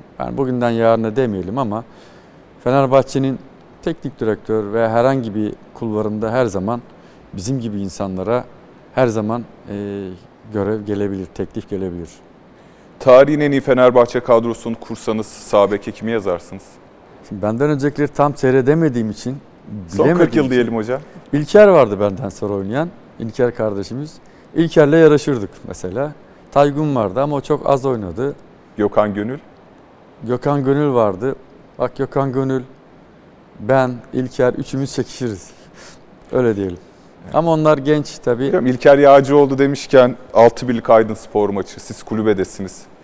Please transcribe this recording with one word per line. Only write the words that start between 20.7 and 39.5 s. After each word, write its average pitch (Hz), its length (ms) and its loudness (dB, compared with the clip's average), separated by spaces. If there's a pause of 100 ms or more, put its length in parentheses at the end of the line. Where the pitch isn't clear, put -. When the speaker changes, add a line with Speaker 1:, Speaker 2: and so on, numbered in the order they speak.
Speaker 2:
hocam. 117 260 -4 (320)
Speaker 1:
İlker 175 340 6
vardı 123 320 4
benden 101 300 -2
sonra 101 240 -6
oynayan, 107 360 -4 (300)
İlker 117 360 -2
kardeşimiz. 110 580 -6 (420)
İlker'le 160 380 4
yarışırdık 147 560 4 (180)
mesela. 107 460 -8 (380)
Taygun 147 440 2
vardı 107 260 -2
ama 147 140 -2
o 135 60 -4
çok 139 280 -2
az 135 160 0
oynadı. 117 500 -4 (420)
Speaker 2:
Gökhan 104 360 0
Gönül? 110 260 -6 (840)
Speaker 1:
Gökhan 135 400 -2
Gönül 139 300 0
vardı. 110 420 0 (440)
Bak 127 160 -4
Gökhan 135 360 -2
Gönül, 131 320 -2 (960)
ben, 127 320 0 (220)
İlker, 127 400 -2
üçümüz 135 400 -6
çekişiriz. 117 560 -8 (840)
Öyle 120 240 0
diyelim. 95 220 -6 (560)
Ama 165 180 0
onlar 156 260 2
genç 147 400 -2
tabii. 123 300 -2
Speaker 2:
Hocam, 135 180 0
İlker 135 320 4
Yağcıoğlu 139 600 6